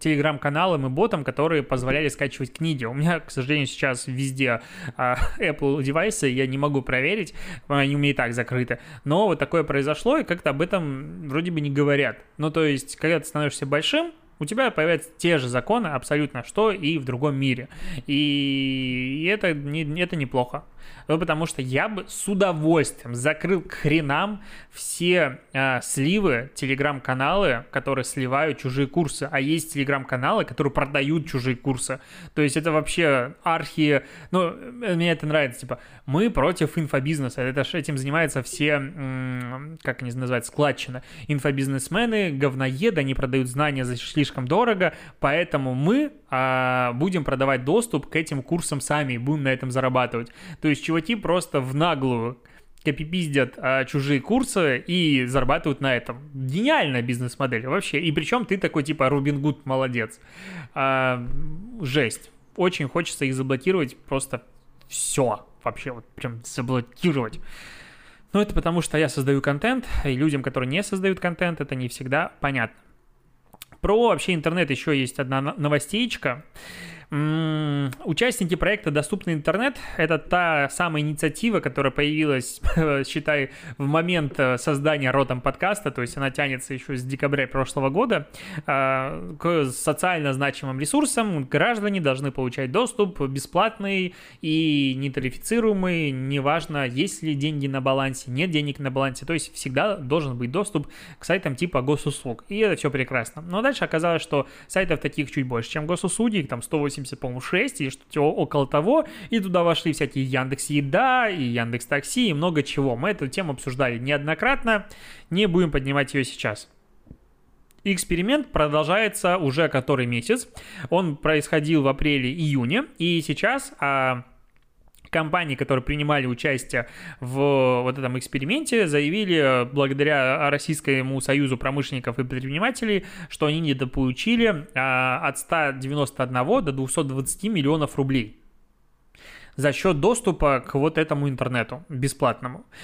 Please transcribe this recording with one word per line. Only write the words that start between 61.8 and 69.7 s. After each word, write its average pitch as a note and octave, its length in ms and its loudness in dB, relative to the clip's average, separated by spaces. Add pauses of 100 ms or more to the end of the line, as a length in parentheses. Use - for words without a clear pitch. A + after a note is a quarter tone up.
жесть. C3+ 500 0 (260)
Очень F3+ 320 0
хочется E3+ 360 -2
их C3 100 0
заблокировать C3+ 600 0
просто - 460 -6 (460)
все. - 580 -2 (180)
Вообще B2 280 -6
вот A#2 120 -14 (100)
прям A#2 300 -8
заблокировать. B2+ 960 -2 (960)
Но G3+ 80 6
это G#3 120 -2
потому, E3 280 2
что - 160 0
я D#3 100 4
создаю C#3 320 2
контент, A3 460 0 (180)